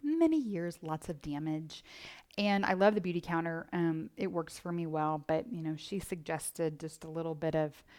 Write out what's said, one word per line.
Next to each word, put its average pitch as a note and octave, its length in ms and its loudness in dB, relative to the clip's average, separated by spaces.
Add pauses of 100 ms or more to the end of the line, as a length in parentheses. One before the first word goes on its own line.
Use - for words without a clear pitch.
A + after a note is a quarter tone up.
many D#4+ 340 4
years, F#3+ 460 -2
lots D#3 260 -4
of D3+ 140 -8
damage. D#3 600 -4 (540)
And G3+ 260 2
I F#3+ 100 2
love G3 200 8
the G#3 80 2
Beautycounter. E3+ 720 -2
Um, E3 420 2
it F#3+ 120 0
works E3 320 -4
for F3 120 -6
me E3+ 140 0
well, D#3 420 0
but, - 240 0
you E3 120 -4
know, D#3 120 -2
she G3 220 -6
suggested D#3+ 840 -4
just D#3+ 240 -10
a E3 60 -10
little E3 240 -4
bit D#3 220 0
of, D3+ 280 2 (160)